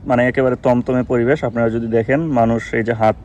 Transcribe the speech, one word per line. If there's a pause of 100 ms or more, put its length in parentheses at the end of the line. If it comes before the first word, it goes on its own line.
মানে,
একেবারে
তমতমে
পরিবেশ।
আপনারা
যদি
দেখেন,
মানুষ
এই
যে
হাত